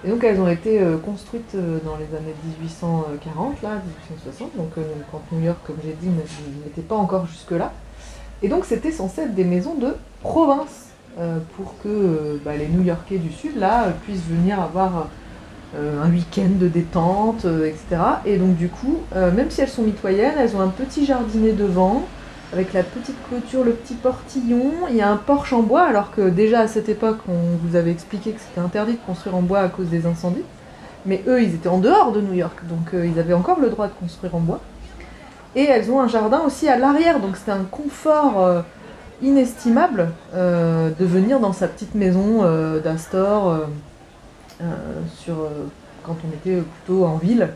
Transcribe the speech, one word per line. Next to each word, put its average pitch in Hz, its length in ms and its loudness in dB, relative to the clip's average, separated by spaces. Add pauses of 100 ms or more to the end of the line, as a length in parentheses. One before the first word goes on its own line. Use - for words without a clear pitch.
Et 180 40 -2
donc 233 160 0
elles 196 160 4
ont 180 80 4
été, 202 320 2
euh, 165 160 2
construites, 208 580 -10
euh, 170 300 -2
dans 156 100 -6
les 156 220 -8
années 156 160 -10 (100)
dix-huit 160 240 -10
cent 165 380 -4 (180)
quarante, 175 380 -6
là, 208 80 -6 (160)
dix-huit 160 320 -14
cent - 80 -18
soixante, 233 320 -12
donc, 160 200 -6
euh, 160 40 -6 (280)
quand 156 120 -12 (100)
New 165 140 -2
York, 170 200 0
comme 151 160 -10
j'ai 156 120 -8
dit, 165 140 -6
n-, 170 140 0 (440)
n'était 165 160 -10
pas 170 140 -4
encore 185 300 0
jusque-là. - 460 -6 (680)
Et 202 80 2
donc 359 160 0
c'était 294 260 -2
censé 190 300 -6
être 247 120 -4
des 185 120 2
maisons 180 300 0
de 269 200 -2 (240)
province, 294 680 0 (300)
euh, 165 180 -4 (180)
pour 190 220 -12
que, - 100 -10
euh, 160 560 0
bah, 147 140 -4
les 151 100 -4
New-Yorkais 180 500 0
du 160 140 -2
Sud, 294 260 -8
là, 214 280 2
euh, 180 60 0 (120)
puissent 185 240 -6
venir 175 320 2
avoir, 170 480 0 (720)
euh, 147 260 -2
un 170 80 6
week-end 175 380 2 (100)
de 180 80 4
détente, 185 760 0
euh, 160 220 2
et 156 80 -4 (120)
cetera. 180 380 2
Et 202 120 2
donc 180 200 4
du 175 100 0
coup, 277 300 -2 (180)
euh, 185 160 4
même 233 200 2
si - 100 -2
elles 262 80 2
sont 233 140 -2
mitoyennes, 208 540 2
elles 233 200 2
ont 190 40 2
un 185 60 4
petit 269 380 -2
jardinet 220 480 2
devant, 196 500 2 (480)
avec 185 220 -2
la 185 100 2
petite 233 320 -8 (120)
clôture, 247 360 -2
le 233 80 4
petit 233 240 -6
portillon. 254 800 0 (140)
Il 247 80 -2
y 220 60 4
a 202 80 4
un 208 60 4
porche 285 380 0
en 233 100 4
bois, 277 220 4
alors 208 260 0
que 196 180 2
déjà 214 300 4
à 220 80 4
cette 220 200 -2
époque, 220 300 0 (100)
on 170 360 0
vous 170 120 -2
avait 170 140 4
expliqué 180 400 -4
que 220 100 -8
c'était - 220 -8
interdit 208 320 -2
de 233 140 -4
construire 185 280 -6
en 180 60 2
bois 190 200 2
à 185 80 2
cause 180 180 -4
des 165 180 0
incendies. 175 380 -2 (640)
Mais 190 180 0
eux, 254 160 4
ils 180 140 2
étaient 165 120 -4
en 185 120 4
dehors 269 320 6
de 208 100 0
New 196 120 -2
York, 180 260 -2 (100)
donc, 165 240 -4
euh, 175 140 0
ils 165 120 0
avaient 170 140 2
encore 240 260 2
le 254 100 4
droit 214 180 -2
de 190 120 -8
construire 175 360 -8
en 170 40 0
bois. 165 200 -2 (960)
Et 262 80 4
elles 233 260 4
ont 262 100 4
un 254 80 4
jardin 220 380 2
aussi 294 240 0
à 247 80 6
l'arrière, 285 420 4
donc 196 180 -4
c'était - 140 -6
un 196 120 0
confort, 294 760 2
euh, 180 220 4 (600)
inestimable, 247 880 4 (240)
euh, 165 560 2
de 165 140 0
venir 196 340 4
dans 196 140 2
sa 180 140 -2
petite - 280 -8
maison, 202 480 4
euh, 160 360 2
d'Astor, 185 680 0
euh, 160 100 0 (1040)
euh, 170 40 -8 (520)
sur, 165 220 -8
euh, 156 100 -4 (540)
quand 165 200 -8
on 160 100 -8
était 180 280 -2
plutôt 185 440 0
en 160 120 0
ville 185 380 2